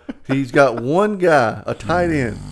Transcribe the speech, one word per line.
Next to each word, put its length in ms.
<laughs> 140
he's 240
got 300
one 360
guy, 480
a 80
tight 380
end. 260